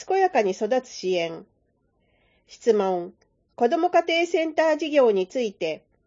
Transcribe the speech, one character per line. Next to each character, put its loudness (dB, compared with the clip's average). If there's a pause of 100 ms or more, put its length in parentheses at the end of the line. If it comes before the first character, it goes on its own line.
健 0
や 4
か 0
に 0
育 -2
つ -12
支 -4
援。 -4 (1000)
質 0
問。 -2 (420)
子 0
ど -2
も 0
家 2
庭 0
セ 0
ン -6
タ 2
ー 2
事 -6
業 4
に 0
つ -6
い -4
て。 -8 (240)